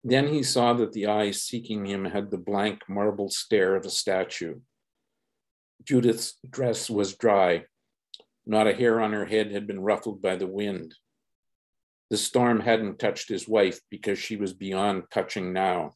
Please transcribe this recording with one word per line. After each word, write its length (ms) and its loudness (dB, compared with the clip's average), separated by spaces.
Then 240 4
he 160 0
saw 300 4
that 200 0
the 140 -2
eyes 340 0
seeking 440 -6
him 200 -4
had 260 -4
the 60 -4
blank 500 -2
marble 420 -2
stare 460 2
of 100 -2
a 40 -8
statue. 720 -4
Judith's 520 2
dress 400 -4
was 260 0
dry. 500 4
Not 220 4
a 60 4
hair 280 4
on 120 0
her 120 -2
head 260 0
had 160 -6
been 140 -8
ruffled 400 -2
by 140 0
the 120 -4
wind. 480 -6
The 80 -2
storm 440 2
hadn't 360 0
touched 320 -4
his 180 -6
wife 320 2
because 280 -6
she 180 -8
was 180 -4
beyond 580 -2
touching 420 -4
now. 420 -2